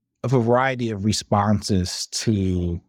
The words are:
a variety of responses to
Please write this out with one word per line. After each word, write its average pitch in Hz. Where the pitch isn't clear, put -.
a 117
variety 123
of 101
responses 104
to 92